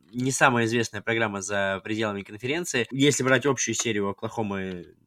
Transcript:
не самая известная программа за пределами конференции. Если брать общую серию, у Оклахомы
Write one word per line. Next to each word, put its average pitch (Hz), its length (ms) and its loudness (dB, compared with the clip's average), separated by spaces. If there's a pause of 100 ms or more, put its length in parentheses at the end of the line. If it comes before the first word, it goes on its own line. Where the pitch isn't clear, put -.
(120)
не 127 200 -2
самая 127 320 4
известная 113 380 0
программа 110 400 0
за 98 400 -2
пределами 107 400 -2
конференции. 123 680 -4
Если 139 340 4
брать 131 220 4
общую 123 280 0
серию, 104 320 0
у 101 40 0
Оклахомы 95 840 -6 (120)